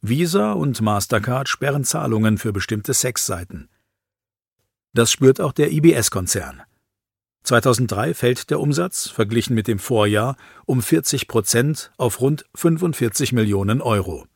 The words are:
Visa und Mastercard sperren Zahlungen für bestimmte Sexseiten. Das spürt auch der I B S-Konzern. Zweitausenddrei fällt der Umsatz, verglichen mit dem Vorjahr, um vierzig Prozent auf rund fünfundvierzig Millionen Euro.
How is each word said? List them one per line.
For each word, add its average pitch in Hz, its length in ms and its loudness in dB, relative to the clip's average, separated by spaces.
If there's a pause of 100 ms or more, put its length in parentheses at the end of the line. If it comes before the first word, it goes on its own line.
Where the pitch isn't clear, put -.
Visa 175 520 0
und 143 280 -2
Mastercard 110 680 0
sperren 139 360 -2
Zahlungen 110 540 0
für 110 140 -4
bestimmte 107 420 -4
Sexseiten. 87 760 -4 (1300)
Das 117 180 2
spürt 131 280 6
auch 147 120 -2
der 156 200 0
I 156 100 0
B 165 100 8
S-Konzern. - 720 -2 (800)
Zweitausenddrei 120 720 0
fällt - 360 -2
der 151 100 0
Umsatz, 147 480 -2
verglichen 117 460 -2
mit 110 140 -2
dem 107 100 0
Vorjahr, 107 580 0 (280)
um 127 180 0
vierzig - 460 0
Prozent 120 680 0
auf 123 240 -2
rund 143 240 0 (100)
fünfundvierzig 160 760 0
Millionen 107 480 2
Euro. 95 560 -2